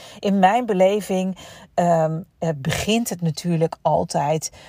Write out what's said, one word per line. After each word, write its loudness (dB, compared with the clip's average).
in 0
mijn 4
beleving, 0
ehm, 2
eh, -4
begint -2
het -8
natuurlijk -2
altijd 0